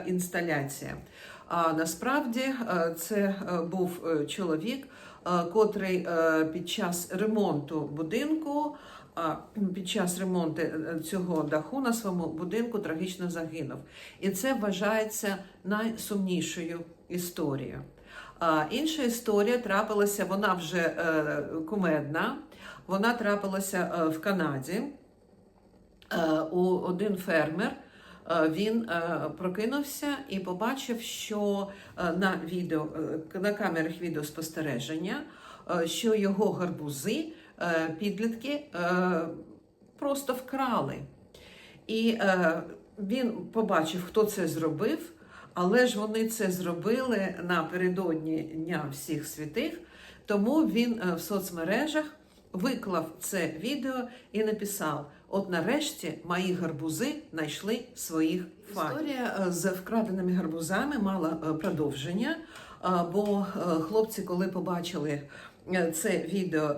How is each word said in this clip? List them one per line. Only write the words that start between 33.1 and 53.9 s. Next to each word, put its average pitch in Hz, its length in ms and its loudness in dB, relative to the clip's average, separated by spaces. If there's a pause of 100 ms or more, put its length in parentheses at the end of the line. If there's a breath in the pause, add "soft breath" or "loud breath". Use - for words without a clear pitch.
е, 185 40 -4
на 202 140 2
камерах 170 480 0
відеоспостереження, 160 1200 -4 (600 loud breath)
е, 165 60 2
що 220 280 2
його 196 360 4
гарбузи, 175 760 -2 (340 loud breath)
е, 165 380 0
підлітки, 220 500 -2 (260)
е, 175 460 2 (800)
просто 277 340 -2
вкрали. 240 640 0 (920 loud breath)
І, 226 220 2
е, 185 540 4 (360)
він 233 320 0
побачив, 185 760 0
хто 214 160 4
це 190 240 0
зробив, 156 520 0 (540 loud breath)
але 208 340 6
ж 202 120 0
вони 220 280 0
це 196 240 0
зробили 185 920 0
напередодні 170 1000 0
Дня 160 480 -4
всіх 143 360 -6
святих, 220 520 -4 (460 loud breath)
тому 226 400 4
він, 226 360 2 (100)
е, 170 40 0
в 165 60 -4
соцмережах 208 840 0 (480 loud breath)
виклав 185 640 0
це 175 280 -2
відео 262 460 -4 (380 loud breath)